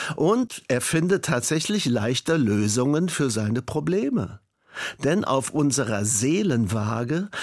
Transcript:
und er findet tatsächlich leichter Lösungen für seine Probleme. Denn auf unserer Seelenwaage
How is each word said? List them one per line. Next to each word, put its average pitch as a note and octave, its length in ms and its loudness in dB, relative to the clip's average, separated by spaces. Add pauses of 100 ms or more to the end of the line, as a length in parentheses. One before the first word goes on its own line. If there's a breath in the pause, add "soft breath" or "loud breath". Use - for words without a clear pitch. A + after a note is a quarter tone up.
(160 loud breath)
und A3 520 0
er B2 140 2
findet F3 440 0
tatsächlich D#3+ 600 0
leichter B2 520 0
Lösungen B2 720 2
für D3 200 0
seine A2 320 0
Probleme. E3 760 -2 (640 loud breath)
Denn F3 220 2
auf C3+ 240 0
unserer B2+ 560 0
Seelenwaage A#2+ 1200 0 (140 loud breath)